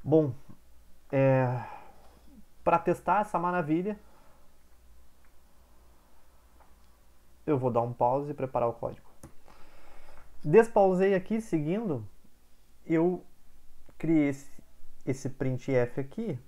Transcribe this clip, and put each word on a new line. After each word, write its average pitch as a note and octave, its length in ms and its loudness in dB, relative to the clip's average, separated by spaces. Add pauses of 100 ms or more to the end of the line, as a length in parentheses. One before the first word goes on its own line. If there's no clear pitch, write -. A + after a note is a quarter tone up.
Bom, D3 300 4 (760)
é, C3 520 4 (1000)
pra E3+ 160 4
testar F3 420 0
essa G#3 180 -4
maravilha, F3+ 600 -2 (3500)
eu D3 120 0
vou B2+ 120 0
dar A#2 120 2
um B2+ 100 -2
pause C3+ 400 0
e - 20 -6
preparar A#2+ 360 -2
o A#2 40 -4
código. - 320 -10 (1400)
Despausei F#3+ 720 6
aqui, A3 260 -2
seguindo, D#3+ 680 -2 (800)
eu E3+ 380 2 (760)
criei D3 320 4
esse, - 340 -8 (420)
esse C#3 240 -4
printf C3 680 0
aqui C#3 480 -6